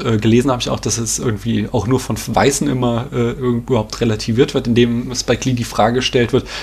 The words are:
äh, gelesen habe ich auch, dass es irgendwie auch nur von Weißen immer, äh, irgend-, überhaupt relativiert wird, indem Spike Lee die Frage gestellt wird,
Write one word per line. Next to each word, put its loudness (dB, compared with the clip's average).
äh, 2
gelesen 4
habe -2
ich -4
auch, -2
dass -2
es -4
irgendwie -2
auch -2
nur 2
von -6
Weißen 0
immer, 0
äh, 0
irgend-, -2
überhaupt 0
relativiert 0
wird, -2
indem 2
Spike -2
Lee 2
die -2
Frage 2
gestellt 2
wird, 2